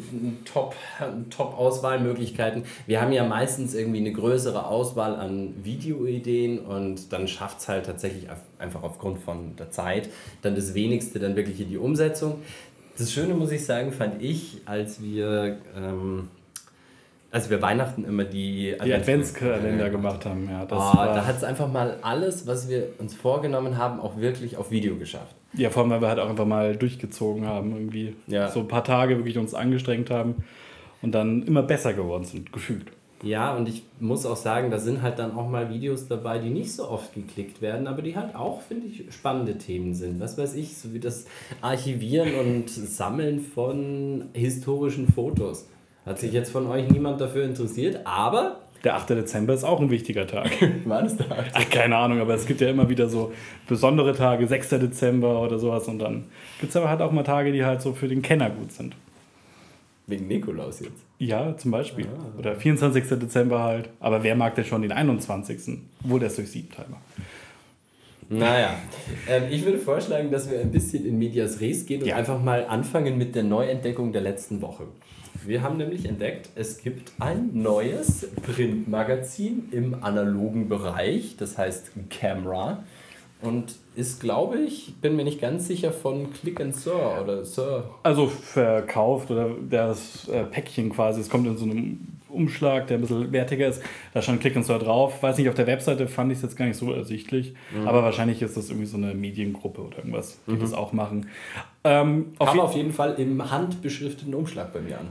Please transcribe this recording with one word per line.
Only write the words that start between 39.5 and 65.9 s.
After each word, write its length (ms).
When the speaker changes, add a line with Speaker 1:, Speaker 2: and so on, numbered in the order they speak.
Speaker 1:
Themen 360
sind. 260
Was 180
weiß 160
ich, 240
so 160
wie 60
das 260
Archivieren 760
und 340
Sammeln 680
von 920
historischen 800
Fotos. 560
Hat 140
sich 120
jetzt 200
von 160
euch 200
niemand 320
dafür 240
interessiert, 600
aber 560
Speaker 2:
Der 100
achte 200
Dezember 380
ist 120
auch 180
ein 80
wichtiger 360
Tag. 240
Speaker 1:
<laughs> 160
War 160
das 160
der 120
achte? 220
Speaker 2:
Ach, 160
keine 300
Ahnung, 240
aber 100
es 140
gibt 160
ja 80
immer 180
wieder 220
so 220
besondere 460
Tage, 320
sechster 320
Dezember 640
oder 160
sowas, 300
und 100
dann 260
gibt's 160
aber 140
halt 140
auch 100
mal 100
Tage, 300
die 140
halt 160
so 100
für 160
den 140
Kenner 260
gut 240
sind. 240
Speaker 1:
Wegen 200
Nikolaus 540
jetzt? 240
Speaker 2:
Ja, 400
zum 120
Beispiel. 360
Speaker 1:
Ah. 320
Speaker 2:
Oder 180
vierundzwanzigster 600
Dezember 460
halt. 280
Aber 240
wer 100
mag 220
denn 80
schon 180
den 80
einundzwanzigsten, 920